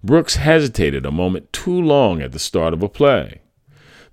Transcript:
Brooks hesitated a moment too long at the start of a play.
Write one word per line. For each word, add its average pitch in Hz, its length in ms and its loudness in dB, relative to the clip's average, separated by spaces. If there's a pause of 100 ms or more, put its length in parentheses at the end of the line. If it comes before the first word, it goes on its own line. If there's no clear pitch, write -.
Brooks 147 340 2
hesitated 123 680 0
a 69 60 -4
moment 90 420 -4
too 180 260 -4
long 139 400 2
at 65 120 -8
the - 80 -14
start 82 340 -2
of 82 80 -4
a 101 80 -2
play. 120 520 0 (720)